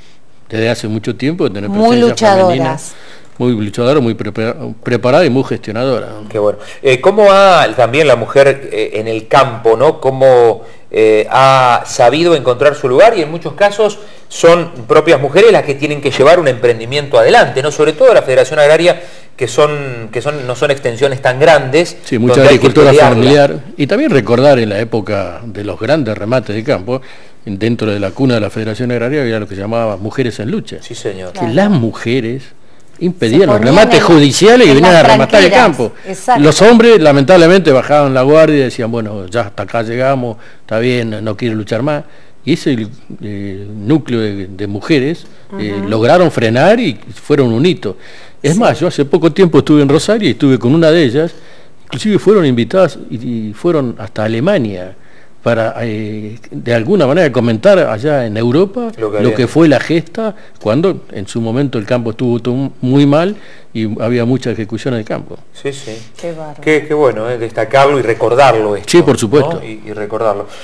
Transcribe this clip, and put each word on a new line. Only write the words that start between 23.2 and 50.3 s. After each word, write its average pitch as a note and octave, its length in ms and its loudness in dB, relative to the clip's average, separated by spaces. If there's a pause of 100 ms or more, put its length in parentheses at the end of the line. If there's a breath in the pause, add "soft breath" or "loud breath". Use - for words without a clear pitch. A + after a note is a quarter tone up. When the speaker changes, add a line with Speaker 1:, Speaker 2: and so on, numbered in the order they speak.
Speaker 1:
Y D3 80 -2
también B3 240 -2
recordar B2+ 480 2
en A2+ 100 -2
la G2+ 120 -4
época G2+ 680 -6
de G#2 180 -12
los G2 160 -10
grandes A2+ 380 -2
remates G#2+ 360 -4
de A2+ 80 -6
campo, A#2+ 380 -4 (460 loud breath)
dentro G#2+ 440 -4
de G2+ 100 -4
la F#2+ 100 -4
cuna B2+ 240 -2
de A2 60 -2
la G2+ 100 -4
Federación A2+ 420 -6
Agraria B2+ 300 -4
había A2+ 180 -4
lo G2+ 80 -8
que - 60 -14
se G2+ 80 -10
llamaba A2 340 -4
Mujeres G#2+ 440 -6
en G#2+ 100 -8
Lucha. F#3+ 320 -8
Speaker 3:
Sí, - 120 -16
señor. F#2 380 -12
Speaker 1:
Que - 60 -14
Speaker 2:
Claro. A2+ 160 -4
Speaker 1:
las G3+ 160 2
mujeres A#2+ 720 -2 (600 soft breath)
impedían D#3+ 380 0
Speaker 2:
Se G3 60 4
Speaker 1:
los G#2 100 2
Speaker 2:
ponían A#2+ 200 2
Speaker 1:
remates A3+ 240 6
Speaker 2:
en, G#3 60 0
Speaker 1:
judiciales E3+ 600 6
que D3 60 6
Speaker 2:
en C3+ 40 6
Speaker 1:
venían F3+ 160 6
Speaker 2:
las D#3+ 120 6
Speaker 1:
a - 40 4
rematar G#3+ 340 4
el F3+ 80 4
Speaker 2:
tranqueras. A#3 140 4 (140)
Speaker 1:
campo. A2+ 140 -2 (140)
Speaker 2:
Exacto. F#3+ 360 -2
Speaker 1:
Los D3+ 180 4
hombres, A#3 400 6
lamentablemente, D#3+ 720 6
bajaban C#3 400 2
la C3 80 2
guardia D3+ 360 4
y C#3 80 2
decían, A2+ 280 -6
"Bueno, G#2 340 -8
ya G2+ 140 -4
hasta G#2 220 -8
acá A2+ 200 -4
llegamos, B2 540 -4 (240 soft breath)
está A2 200 -6
bien, A#2 440 -4
no A2 100 -6
quiero A2+ 200 -4
luchar A2 280 -4
más". D3+ 220 -4 (400 soft breath)
Y C3 100 -2
ese, C#3+ 220 -2 (460)
eh, G2+ 520 -12
núcleo A#2+ 460 -4
de, G2+ 280 -6
de G2 180 -10
mujeres, B2 600 -4 (320 soft breath)
eh, G#2 200 -6
Speaker 2:
Ujú. G2+ 100 -6
Speaker 1:
lograron C3 420 2
frenar C3 480 2
y F3+ 160 -2 (200)
fueron C#3 400 0
un B2 100 0
hito. C3 320 -4 (460 loud breath)
Es D3 100 0
Speaker 2:
Sí. F3+ 80 0
Speaker 1:
más, F3+ 200 0
yo F3 80 0
hace C#3+ 180 -2
poco D#3+ 260 0
tiempo E3 280 2
estuve D3+ 200 2
en C#3 80 2
Rosario F#3 400 0
y A2+ 40 0